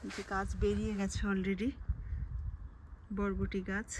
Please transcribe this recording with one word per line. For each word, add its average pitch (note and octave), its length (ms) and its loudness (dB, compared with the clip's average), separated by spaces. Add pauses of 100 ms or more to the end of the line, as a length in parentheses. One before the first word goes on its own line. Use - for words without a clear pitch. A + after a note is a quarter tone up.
(140)
যে G3+ 80 -4 (100)
গাছ G3 160 2 (140)
বেরিয়ে G#3 380 4
গেছে G3 200 2 (120)
already G3 380 2 (1500)
বরবটি G3 420 2 (100)
গাছ G3+ 300 -2